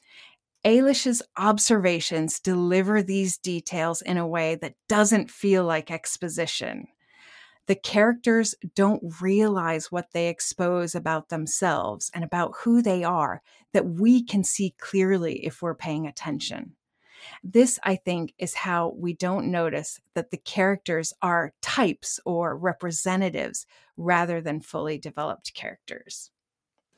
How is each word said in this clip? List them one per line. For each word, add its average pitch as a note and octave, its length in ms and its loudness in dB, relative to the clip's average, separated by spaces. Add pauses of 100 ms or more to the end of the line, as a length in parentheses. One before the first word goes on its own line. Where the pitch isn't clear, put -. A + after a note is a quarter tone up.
(640)
Ailish's B3 580 4 (140)
observations F3+ 1040 2
deliver F#3 640 2
these F#3+ 340 0
details E3+ 640 -4
in F3+ 160 -2
a E3+ 100 0
way E3 300 0
that D#3+ 180 -12 (140)
doesn't G#3 420 4
feel F#3+ 340 2
like E3 260 -2
exposition. D#3+ 960 -6 (800)
The G3 80 4
characters A3+ 800 2 (200)
don't G3 460 0
realize F#3 720 0
what F3 200 -6
they E3+ 160 0
expose F3 640 -2
about D#3+ 340 -4
themselves D#3 880 -2
and E3+ 100 -6
about F3 380 -4
who A#3 200 4
they F#3 220 0
are D#3+ 380 -2 (300)
that G3 140 2
we G#3+ 360 6
can G#3 200 0
see F#3+ 360 -2
clearly F#3 640 0
if - 160 -8
we're E3 140 -4
paying D#3 320 -6
attention. - 680 -8 (680)
This, A#3 400 4
I F#3+ 140 2
think, F3 420 -4
is F3 160 -6
how F3 420 -2
we F3 180 -4
don't F#3 360 -2
notice E3 500 -2 (140)
that - 160 -4
the F3 60 -8
characters F#3 760 -2 (100)
are E3+ 300 0 (100)
types - 640 -2
or E3+ 300 -2
representatives F3 1080 -4 (300)
rather E3+ 460 0
than D#3 180 -6
fully D#3 380 -6
developed - 560 -10
characters. - 760 -14 (680)